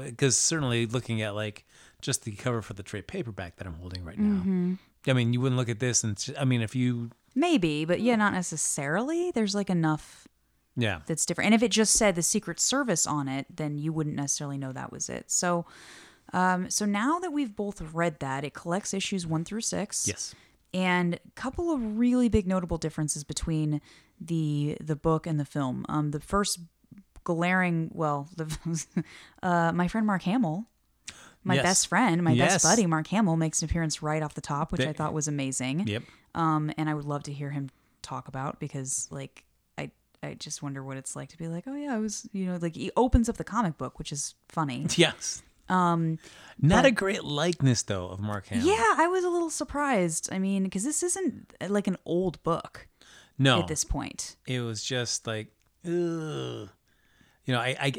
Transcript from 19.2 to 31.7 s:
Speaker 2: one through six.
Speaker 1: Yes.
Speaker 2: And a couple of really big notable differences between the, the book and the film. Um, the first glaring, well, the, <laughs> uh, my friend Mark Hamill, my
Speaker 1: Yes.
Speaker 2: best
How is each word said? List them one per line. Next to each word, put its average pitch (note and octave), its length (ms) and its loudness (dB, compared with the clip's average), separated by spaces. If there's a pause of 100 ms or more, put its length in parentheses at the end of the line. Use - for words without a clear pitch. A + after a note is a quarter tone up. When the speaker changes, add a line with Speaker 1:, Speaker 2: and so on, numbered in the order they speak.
Speaker 2:
one D#3+ 180 -2
through G#3+ 180 -6
six. - 440 -4
Speaker 1:
Yes. - 280 -6 (400)
Speaker 2:
And F3+ 400 2
a - 40 -6 (160)
couple E4+ 380 -4
of A3 240 -2
really B3 320 4
big G3+ 180 4
notable F3+ 300 0
differences D3+ 480 -4
between D3+ 560 -2 (400)
the, D3+ 640 -2
the D#3 140 -2
book D#3+ 300 0
and D#3 140 0
the C#3+ 60 -2
film. C3 420 -4
Um, D3+ 220 0
the D3 100 -4
first G3 380 0 (680)
glaring, F3 680 2
well, D3 440 -2
the, D#3+ 680 -4 (160)
<laughs> - 220 -18
uh, E3+ 300 2
my F3 160 2
friend A3 180 0
Mark G3 160 2
Hamill, G3 440 0 (800)
my B2+ 100 2
Speaker 1:
Yes. C3+ 80 4
Speaker 2:
best F3+ 260 4